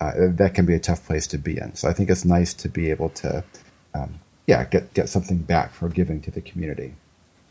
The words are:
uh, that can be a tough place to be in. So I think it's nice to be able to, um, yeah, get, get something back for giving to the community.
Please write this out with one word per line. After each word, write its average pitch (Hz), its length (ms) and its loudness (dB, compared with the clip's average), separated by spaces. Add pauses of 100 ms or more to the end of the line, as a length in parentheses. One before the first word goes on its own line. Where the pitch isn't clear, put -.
uh, 76 160 -2
that 92 380 4
can 90 100 6
be 85 100 4
a 80 40 2
tough - 260 -2
place 80 220 -2
to - 100 -6
be 71 200 -4
in. - 180 -10
So - 140 0
I 85 40 2
think 98 160 0
it's 90 140 2
nice 87 320 4
to - 140 -8
be 85 200 -2
able 80 200 -2
to, - 340 -6 (500)
um, 78 260 -8 (280)
yeah, - 160 4
get, - 300 0
get - 160 0
something 90 300 0
back 80 340 0
for 85 160 -6
giving 80 320 0
to - 100 -10
the 87 100 -10
community. 76 540 -8 (540)